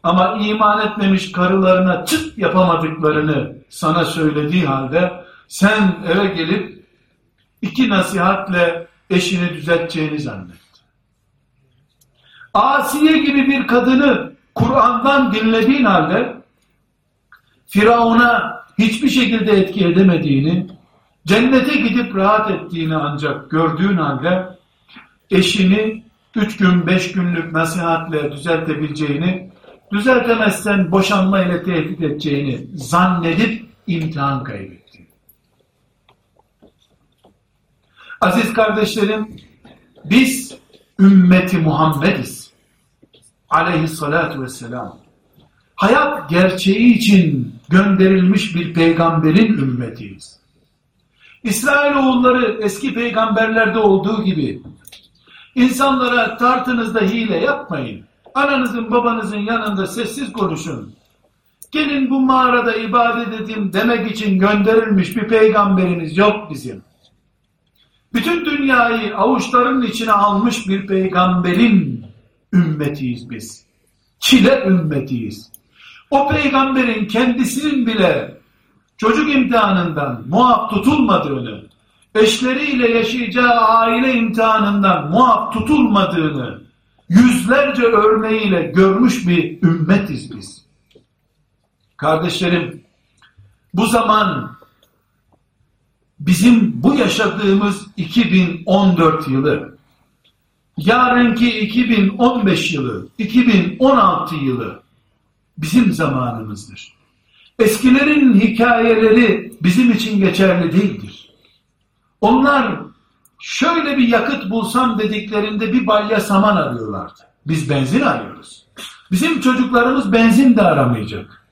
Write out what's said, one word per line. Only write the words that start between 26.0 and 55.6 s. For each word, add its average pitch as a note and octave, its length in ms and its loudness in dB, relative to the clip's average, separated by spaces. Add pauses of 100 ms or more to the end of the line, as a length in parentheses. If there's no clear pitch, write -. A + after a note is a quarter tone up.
üç G#3 220 -2
gün, F3+ 300 2
beş F#3 240 0
günlük E3+ 400 -4
nasihatle E3 800 -4
düzeltebileceğini D#3 1200 -4 (420)
düzeltemezsen G#3 960 0
boşanma F#3+ 500 2
ile F3 220 -2
tehdit D#3+ 380 -4
edeceğini C#3+ 760 -4
zannedip E3+ 880 -2 (220)
imtihan C#3+ 560 -4
kaybetti. - 640 -16 (3250)
Aziz F#3 320 0
kardeşlerim, G#3+ 840 -2 (680)
biz - 520 0 (420)
ümmeti F#3 580 6
Muhammediz. D#3 920 -2 (1000)
Aleyhissalatu D#3 920 -2
vesselam. A#2+ 540 -14 (800)
Hayat A#3 540 -2
gerçeği G3 680 2
için D#3+ 580 2 (140)
gönderilmiş F#3+ 840 2
bir E3 180 -6
peygamberin E3 840 2
ümmetiyiz. A#2 840 -8 (1040)
İsrailoğulları B3+ 1160 2
eski G#3 320 -4
peygamberlerde A3 840 0
olduğu G3 440 2
gibi D#3 380 -4 (920)
insanlara B3 840 0